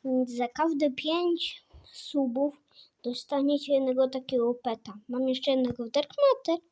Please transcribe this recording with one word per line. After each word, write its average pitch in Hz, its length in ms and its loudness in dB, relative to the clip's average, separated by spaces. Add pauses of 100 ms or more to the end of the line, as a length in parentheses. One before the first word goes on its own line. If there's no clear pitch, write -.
więc 254 240 2
za 240 180 -4
każde 302 440 2
pięć 339 720 -2 (180)
subów 277 720 -2 (480)
dostaniecie 277 680 0
jednego 262 360 2
takiego 254 440 0
peta. 226 400 -6 (160)
Mam 254 200 0
jeszcze 262 220 -2
jednego 247 340 0
w 226 40 -10
Dark 285 200 -2
Matter. 415 640 2